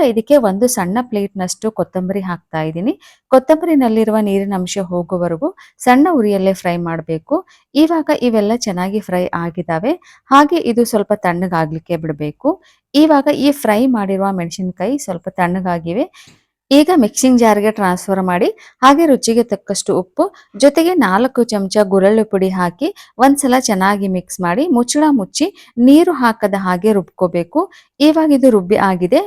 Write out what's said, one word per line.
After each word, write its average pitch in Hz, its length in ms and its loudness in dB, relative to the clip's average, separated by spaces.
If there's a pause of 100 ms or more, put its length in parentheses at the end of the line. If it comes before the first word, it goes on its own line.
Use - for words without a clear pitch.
ಇದಕ್ಕೆ 226 320 0
ಒಂದು 208 300 -2
ಸಣ್ಣ 202 340 -4
ಪ್ಲೇಟ್‌ನಷ್ಟು 202 720 -6
ಕೊತ್ತಂಬರಿ 185 500 -6
ಹಾಕ್ತಾ 175 400 -8
ಇದ್ದೀನಿ. 170 320 -4 (380)
ಕೊತ್ತಂಬರಿನಲ್ಲಿರುವ 254 880 2
ನೀರಿನ 196 360 -2
ಅಂಶ 185 280 -6
ಹೋಗೋವರೆಗೂ 175 680 -4 (320)
ಸಣ್ಣ 262 300 4
ಉರಿಯಲ್ಲೇ 202 420 0
ಫ್ರೈ 175 240 -4
ಮಾಡ್ಬೇಕು. 165 600 -6 (380)
ಇವಾಗ 311 340 2 (120)
ಇವೆಲ್ಲ 220 340 0
ಚೆನ್ನಾಗಿ 196 440 -4
ಫ್ರೈ 180 240 -4 (100)
ಆಗಿದಾವೆ. 170 600 -4 (380)
ಹಾಗೆ 294 320 4
ಇದು 233 220 0
ಸ್ವಲ್ಪ 208 360 -2
ತಣ್ಣಗಾಗ್ಲಿಕ್ಕೆ 170 760 -4
ಬಿಡ್ಬೇಕು. 156 540 -6 (420)
ಇವಾಗ 294 420 4
ಈ 285 160 0
ಫ್ರೈ 226 360 0
ಮಾಡಿರುವ 196 440 -2
ಮೆಣಸಿನಕಾಯಿ 185 680 -6
ಸ್ವಲ್ಪ 185 320 -10
ತಣ್ಣಗಾಗಿವೆ. 180 760 -4 (680)
ಈಗ 294 240 6
ಮಿಕ್ಸಿಂಗ್ 254 440 2
ಜಾರ್‌ಗೆ 214 320 2
ಟ್ರಾನ್ಸ್‌ಫರ್ 190 520 -2
ಮಾಡಿ 185 240 0 (340)
ಹಾಗೆ 285 240 6
ರುಚಿಗೆ 233 380 2
ತಕ್ಕಷ್ಟು 202 540 -6
ಉಪ್ಪು 185 260 -2 (320)
ಜೊತೆಗೆ 294 380 2
ನಾಲ್ಕು 247 500 0
ಚಮಚ 208 400 0
ಗುರೆಳ್ಳು 196 420 2
ಪುಡಿ 190 240 -2
ಹಾಕಿ 185 380 -4 (300)
ಒಂದ್ಸಲ 262 420 2
ಚೆನ್ನಾಗಿ 202 480 -2
ಮಿಕ್ಸ್ 185 340 -6
ಮಾಡಿ 180 260 0
ಮುಚ್ಚಳ 254 440 0
ಮುಚ್ಚಿ 269 360 -2 (300)
ನೀರು 294 360 6
ಹಾಕದ 220 440 -2
ಹಾಗೆ 190 360 0
ರುಬ್ಕೋಬೇಕು. 180 680 -2 (380)
ಇವಾಗ 311 320 4
ಇದು 269 180 4
ರುಬ್ಬಿ 196 320 2
ಆಗಿದೆ. 190 460 0